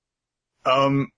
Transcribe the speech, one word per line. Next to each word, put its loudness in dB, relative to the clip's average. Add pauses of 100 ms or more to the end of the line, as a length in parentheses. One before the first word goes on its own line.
(640)
Um, 0